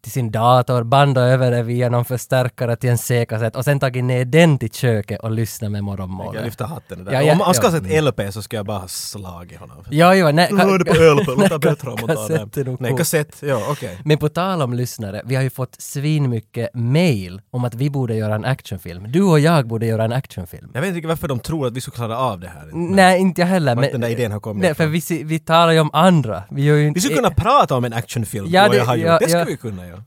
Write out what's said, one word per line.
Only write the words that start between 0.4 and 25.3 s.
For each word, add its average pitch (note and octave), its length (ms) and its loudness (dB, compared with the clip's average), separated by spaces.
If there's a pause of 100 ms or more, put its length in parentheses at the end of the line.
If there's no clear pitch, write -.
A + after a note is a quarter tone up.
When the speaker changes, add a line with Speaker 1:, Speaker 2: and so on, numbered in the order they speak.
Speaker 1:
bandat C3+ 380 4
över B2+ 280 4
det A#2+ 120 0
via A#2+ 260 -2
någon A#2+ 160 0
förstärkare B2 720 -2
till B2+ 140 -2
en A#2 80 2
C-kassett A#2 580 -2
och B2+ 80 -6
sen C#3+ 160 0
tagit B2+ 240 -2
ner B2+ 200 0
den D3+ 340 4
till A2+ 120 -4
köket G#2+ 500 -2
och A2+ 100 -6
lyssnat A2 420 -4
med G2+ 120 -6
morgonmålet. F#2+ 500 -10
Speaker 2:
Jag A2 100 -8
lyfter A#2 200 -8
hatten F#2 400 -14
där. G2 80 -8
Speaker 1:
Ja, C3+ 100 2
ja, D3+ 100 4
Speaker 2:
Om F3 80 4
han F3+ 140 2
ska A#3+ 120 2
Speaker 1:
ja. G3+ 40 6
Speaker 2:
ha E3 100 0
sett F#2+ 100 -6
L D3 260 2
P G2+ 160 -6
så G#2 100 -12
ska - 140 -10
jag G#2 100 -6
bara G#2 120 -6
ha F#2 100 -12
slagit F2 720 -14
honom. D#2 300 -20
Speaker 1:
Ja, E3+ 240 6
jo, F3+ 180 4
nej, E3+ 180 4
Speaker 2:
Du G3+ 60 0
hörde F#3 280 4
på D3 100 2
L D#3+ 320 8
P, - 60 -4
låter E3+ 260 2
Speaker 1:
<laughs> D#3+ 120 2
Speaker 2:
bättre C3 200 -4
om A#2 160 -8
man - 100 -2
tar G#2+ 120 -6
den. D#3+ 100 -2
Speaker 1:
Kassett G#2+ 180 -8
är C#3+ 80 -4
nog B2+ 160 -8
Speaker 2:
Nej, B2 100 -4
Speaker 1:
cool. B2+ 80 -2
Speaker 2:
kassett. D3+ 420 -2
Ja, C3+ 300 -2
okej. G#2 340 -8
Speaker 1:
Men D3+ 140 2
på D3+ 100 -2
tal E3+ 340 -2
om B2 120 -2
lyssnare, A2 500 -6
vi B2+ 120 -4
har C3 60 0
ju C3 80 -2
fått - 300 -10
svinmycket C3+ 960 -4
mail A#2 680 -2 (100)
om B2 140 -4
att A#2+ 100 -6
vi C3+ 160 -4
borde B2+ 240 -4
göra G#2+ 200 -2
en G#2+ 100 -4
actionfilm. G2 680 -8
Du F3 100 2
och E3 180 4
jag D3 260 2
borde A2+ 200 -4
göra A2 180 0
en A2+ 80 -2
actionfilm. - 640 -8
Speaker 2:
Jag B2 60 -6
vet F3+ 160 -4
inte D#3+ 120 -8
varför D#3+ 200 -4
de B2 120 -4
tror D3+ 260 -4
att A#2 100 -4
vi C3 40 -8
skulle - 140 -14
klara A#2 240 -6
av A2+ 220 -2
det F2 80 -14
här. D#2 240 -18
Speaker 1:
N-, E3+ 180 -6
nej, F#3 300 6
inte F3+ 200 0
jag F3 80 2
heller, D#3+ 260 2
Speaker 2:
Vart A#2 80 0
Speaker 1:
men C#3 100 0
Speaker 2:
den B2+ 80 -4
där A#2 80 -2
idén A2+ 240 -2
har G#2 80 -6
kommit A2 220 -4
Speaker 1:
nej, E3 120 2
för E3 100 0
Speaker 2:
ifrån. D3+ 80 -2
Speaker 1:
vi E3 80 -2
si-, D#3 240 -6
vi D#3 140 -4